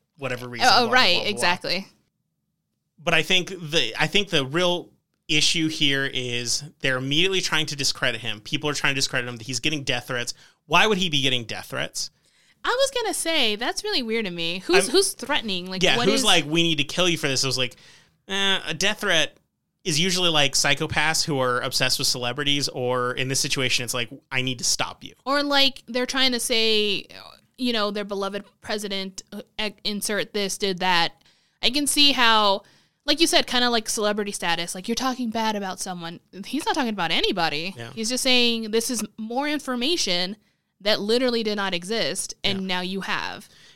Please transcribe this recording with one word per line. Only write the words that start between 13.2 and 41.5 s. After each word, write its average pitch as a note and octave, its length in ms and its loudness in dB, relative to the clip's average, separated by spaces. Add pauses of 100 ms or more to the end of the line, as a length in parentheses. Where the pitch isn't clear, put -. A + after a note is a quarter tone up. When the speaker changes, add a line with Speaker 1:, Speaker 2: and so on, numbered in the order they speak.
Speaker 2:
that's C#4 280 -4
really G4 180 -2
weird A3 220 -2
to F#3 60 -6
me. E3+ 360 -4
Who's, G3 220 4
Speaker 1:
I'm A#3+ 40 -4
Speaker 2:
who's F#4+ 200 2
threatening? A3+ 580 -4
Like, F#3 120 -4
Speaker 1:
Yeah, D3+ 160 6
Speaker 2:
what - 80 2
Speaker 1:
who's - 140 4
Speaker 2:
is - 40 0
Speaker 1:
like, F3 220 6
"We E3 160 2
need E3 160 2
to C#3+ 60 2
kill F3+ 240 0
you E3 100 2
for D3 100 0
this"? C3 160 0
I - 20 0
was B2 120 0
like, B2+ 180 -4 (520)
eh, G3 380 0
a D#3+ 60 -2
death G3 280 0
threat E3+ 360 2 (480)
is D#3 160 0
usually, F3+ 300 2
like, D3 240 4
psychopaths D3+ 680 2
who D3 160 0
are B2 200 0
obsessed B2+ 380 0
with C3+ 100 0
celebrities, C#3 600 -2
or B2 440 -2
in C3 160 -2
this C3+ 100 -2
situation, C3 460 0
it's A2+ 80 -4
like, A#2+ 160 -4 (240)
"I C3 80 -6
need B2+ 180 -4
to - 60 -6
stop - 400 -4
you." - 80 -16 (140)
Speaker 2:
Or, C#4+ 160 0
like, C#4 440 2
they're B3 200 -4
trying C4 260 0
to A#3 80 -2
say, A3 640 0 (520)
you A#3 160 0
know, G#3 160 0
their G#3 140 -6
beloved G3 400 -6 (180)
president, G3 680 -6
uh, G3+ 120 -14 (180)
e-, G#3 140 -4 (100)
insert G3+ 480 -4
this, G3+ 240 -4
did F#3+ 220 -2
that. F3 440 2 (400)
I G#3+ 60 2
can C#4+ 180 0
see C#4+ 260 6
how, A3 500 4 (420)
like D4 160 0
you E4 60 6
said, D#4+ 200 4
kinda B3 220 2
like A#3 220 0
celebrity G#3 420 -2
status. E3+ 420 -2
Like, F#3+ 140 -8
you're A#3 60 -2
talking B3 340 -2
bad A3 260 -2
about G3+ 260 -6
someone. F3 380 -8 (280)
He's - 180 -6
not G#4 100 -2
talking C4+ 140 0
about F#3 220 -2
anybody. F3+ 680 0
Speaker 1:
Yeah. A#2 180 -10
Speaker 2:
He's A3+ 140 -4
just B3 160 -2
saying, A#3 460 4
"This A3+ 200 0
is A3 140 -4 (140)
more A#3 280 -4
information B3 920 -2 (440)
that G3+ 200 2
literally A#3 420 2
did G#3 140 -2